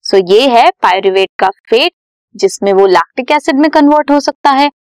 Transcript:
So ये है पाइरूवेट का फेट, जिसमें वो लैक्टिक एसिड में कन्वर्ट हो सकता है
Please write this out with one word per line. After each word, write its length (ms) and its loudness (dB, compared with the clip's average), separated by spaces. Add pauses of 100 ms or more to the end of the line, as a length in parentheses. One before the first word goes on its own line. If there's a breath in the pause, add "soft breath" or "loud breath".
(120)
So 200 0
ये 160 2
है 240 2 (100)
पाइरूवेट 480 -2 (100)
का 100 0
फेट, 420 -2 (440)
जिसमें 380 -2
वो 140 2
लैक्टिक 440 -2
एसिड 240 -2
में 160 0
कन्वर्ट 400 2
हो 80 2
सकता 320 -4
है 200 0 (100)